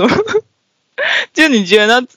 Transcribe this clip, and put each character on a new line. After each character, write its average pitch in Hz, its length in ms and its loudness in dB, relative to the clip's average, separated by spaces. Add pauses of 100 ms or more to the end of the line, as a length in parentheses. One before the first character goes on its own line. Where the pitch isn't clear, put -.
么， 240 60 2 (580)
<laughs> - 680 -8
就 311 140 2
你 226 180 0
觉 214 220 2
得 240 140 2
那， 254 160 -8